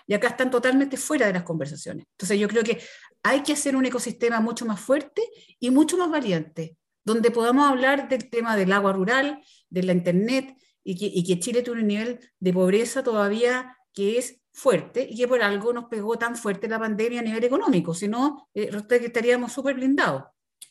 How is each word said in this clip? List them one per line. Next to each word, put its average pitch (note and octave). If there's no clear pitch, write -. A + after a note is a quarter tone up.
y G3+
acá A3
están B3+
totalmente C4
fuera C#4+
de G3
las F3+
conversaciones. D#3
Entonces G3+
yo G#3
creo A3
que G#3+
hay C4+
que D4
hacer C#4+
un C4
ecosistema A#3
mucho A#3
más G#3+
fuerte D4
y B3
mucho D4+
más F4+
valiente, E3+
donde A3+
podamos B3
hablar C4
del B3+
tema A#3
del F#3+
agua G3
rural, C4
de F3+
la F#3
internet, F#3
y F#3
que, G3+
y F3+
que F3
Chile A#3+
tiene A#3+
un A3
nivel A3
de F#3
pobreza G3+
todavía A#3+
que G3+
es -
fuerte A3+
y A3
que A#3+
por B3
algo G#3
nos A#3+
pegó A3+
tan A#3
fuerte G#3
la A3
pandemia A3+
a -
nivel A3+
económico, B3
si G3+
no, C4
eh, G#3
resulta G#3
que A#3+
estaríamos A#3+
súper C4+
blindados. B3+